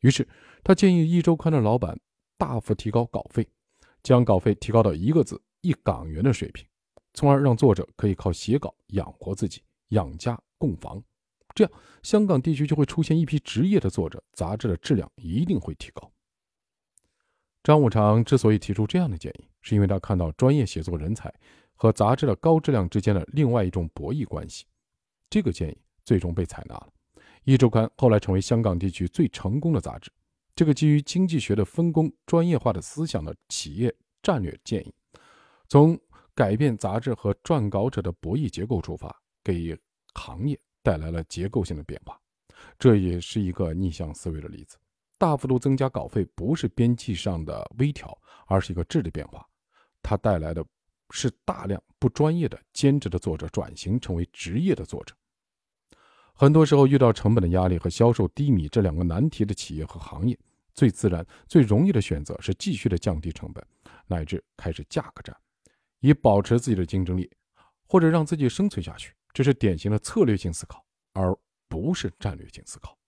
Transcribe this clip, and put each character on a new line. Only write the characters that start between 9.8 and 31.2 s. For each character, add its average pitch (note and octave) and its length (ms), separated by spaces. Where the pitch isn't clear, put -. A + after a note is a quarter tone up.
养 E2+ 280
家 A#2 180
供 A2 180
房。 - 240
这 - 80
样， - 100
香 G#3+ 240
港 D3+ 160
地 D#3 140
区 D3 100
就 D3 80
会 D3 100
出 D#3+ 200
现 D#3 120
一 E3 80
批 D3+ 140
职 C#3+ 300
业 G3+ 100
的 G2 100
作 E2+ 220
者， - 100
杂 G2+ 240
志 A2 100
的 F#2+ 120
质 - 180
量 F2+ 180
一 F#2 300
定 E3+ 160
会 - 160
提 - 160
高。 - 180
张 D3+ 200
五 A#2+ 80
常 G#2+ 320
之 B2+ 160
所 A2 140
以 G#2+ 80
提 - 120
出 G#2 140
这 - 100
样 F3 140
的 F2+ 80
建 - 100
议， - 80
是 - 140
因 G#2 60
为 G2+ 80
他 F#2+ 100
看 F#2+ 180
到 E2+ 160
专 C3 220
业 C#3+ 100
写 - 160
作 E2+ 160
人 D#2 160
才 - 220
和 - 160
杂 G#2+ 240
志 C3+ 100
的 A2+ 120
高 E3 240
质 D#3 100
量 G2+ 180
之 G#2 120
间 G#2+ 120
的 F#2 200
另 C#3 180
外 A#2 140
一 F#2 60
种 E2+ 220
博 - 220
弈 D3 100
关 D2 240
系。 - 160
这 G#3 140
个 D3 80
建 E2+ 180
议 - 80
最 A#2 120
终 F2 160
被 E2+ 140
采 - 220
纳 - 80
了。 - 160
《一 C3 160
周 B2 100
刊》 A2+ 280
后 C3 120
来 G#2+ 120
成 - 120
为 F#2 80
香 A#2 220
港 F#2+ 160
地 F#2 100
区 F2 200
最 - 180
成 G2 320
功 E3 140
的 A#2+ 80
杂 A#1+ 180
志。 - 140
这 F3 100
个 D3+ 80
基 D3+ 140
于 D3 160
经 F#3 240